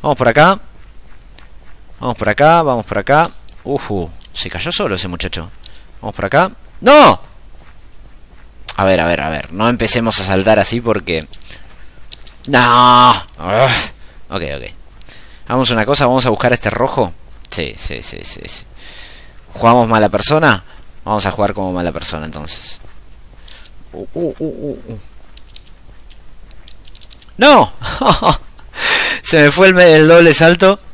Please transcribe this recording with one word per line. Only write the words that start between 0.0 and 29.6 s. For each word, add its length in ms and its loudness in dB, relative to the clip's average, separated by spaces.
Vamos 160 -2
por 100 2
acá. 320 4
Vamos 180 -6
por 100 -2
acá, 340 4
vamos 220 -2
por 140 -6
acá. 280 2
Ujú, 460 -6
se 160 -4
cayó 200 -6
solo 260 -2
ese 120 -6
muchacho. 420 -8
Vamos 120 -10
por 120 -6
acá. 240 0
¡No! 360 6
A 80 -2
ver, 160 2
a 60 -2
ver, 160 -2
a 80 -6
ver. 240 -10
No 160 0
empecemos 500 0
a 40 -2
saltar 340 2
así 240 -2
porque... 440 -4
¡No! 640 6
Ugh. 320 0
Ok, 140 -8
ok. 320 -16
Hagamos 240 -2
una 160 0
cosa, 200 2
vamos 200 2
a 40 2
buscar 200 0
a 40 2
este 160 -4
rojo. 420 -4
Sí, 280 -6
sí, 260 -10
sí, 200 -10
sí, 240 -10
sí. 180 -12
¿Jugamos 340 4
mala 200 2
persona? 560 2
Vamos 200 -2
a 60 -2
jugar 240 -4
como 180 -6
mala 200 -4
persona, 340 -8
entonces. 540 -10
Uh, 220 -14
uh, 240 -6
uh, 60 -6
uh, 480 -10
uh. 60 -14
¡No! 400 2
<laughs> 640 -2
Se 160 2
me 120 6
fue 180 4